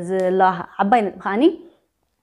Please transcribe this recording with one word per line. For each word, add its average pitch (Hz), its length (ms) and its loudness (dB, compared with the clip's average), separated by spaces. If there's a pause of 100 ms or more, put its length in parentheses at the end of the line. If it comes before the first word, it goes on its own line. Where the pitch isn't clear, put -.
ዘለዋ 185 460 2 (260)
ዓባይ 208 260 2
ነጥቢ 190 180 -6
ከዓኒ 208 240 -2 (800)